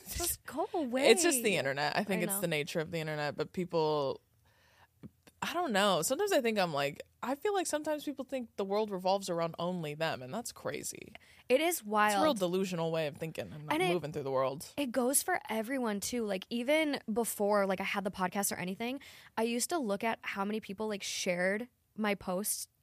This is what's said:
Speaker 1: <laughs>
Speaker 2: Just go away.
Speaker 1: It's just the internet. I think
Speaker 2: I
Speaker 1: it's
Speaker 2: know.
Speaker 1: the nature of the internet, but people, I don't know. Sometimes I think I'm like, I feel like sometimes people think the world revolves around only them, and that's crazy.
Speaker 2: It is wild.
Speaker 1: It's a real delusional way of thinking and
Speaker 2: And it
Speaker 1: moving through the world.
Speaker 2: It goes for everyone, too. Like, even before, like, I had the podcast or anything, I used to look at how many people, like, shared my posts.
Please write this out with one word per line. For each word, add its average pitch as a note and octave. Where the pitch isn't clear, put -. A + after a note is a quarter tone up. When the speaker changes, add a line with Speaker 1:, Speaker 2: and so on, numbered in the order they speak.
Speaker 1:
<laughs> -
Speaker 2:
Just -
go E4
away. C4
Speaker 1:
It's -
just C#4
the G3+
internet. C#3+
I G#3
think F#3+
Speaker 2:
I -
Speaker 1:
it's G3+
Speaker 2:
know. G3+
Speaker 1:
the F3
nature D#3
of E3
the E3
internet, D3+
but D3+
people, D#3
I -
don't E4
know. F#3+
Sometimes F#4
I D4
think A3+
I'm F3
like, C#3+
I B3+
feel G#4
like F#4
sometimes D4+
people C4+
think B3
the G3+
world G#3
revolves F#3+
around E3+
only E3+
them, D3+
and B2+
that's A#3
crazy. -
Speaker 2:
It C4
is E4
wild. G#3
Speaker 1:
It's G3
a -
real D4+
delusional F3+
way D#3+
of D3
thinking D#3+
and D3+
Speaker 2:
And D#4
it F4+
Speaker 1:
moving D#3
through D3+
the C3+
world. C3
Speaker 2:
It C#4+
goes C4
for F#4
everyone, A3
too. A#3+
Like, F#3+
even C#4+
before, G#3
like, F#3+
I F#3+
had G3
the G3
podcast G3
or G#3
anything, A#3
I A3+
used A#3
to F4
look G3+
at A3+
how G3
many G#3+
people, G#3+
like, G3+
shared F#3+
my G#3
posts. -